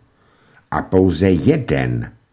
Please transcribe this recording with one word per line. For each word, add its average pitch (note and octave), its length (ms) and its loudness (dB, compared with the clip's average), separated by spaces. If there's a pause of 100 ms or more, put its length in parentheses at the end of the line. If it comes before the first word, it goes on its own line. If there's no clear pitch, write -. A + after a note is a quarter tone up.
(720)
a D#2 120 -4
pouze F#2+ 480 2
jeden C2+ 840 -2 (200)